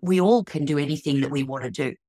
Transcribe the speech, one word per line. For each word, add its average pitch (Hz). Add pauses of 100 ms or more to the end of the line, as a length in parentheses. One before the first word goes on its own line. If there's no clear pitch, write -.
we 185
all 214
can 151
do 147
anything 143
that 139
we 139
want 131
to 123
do. 127 (140)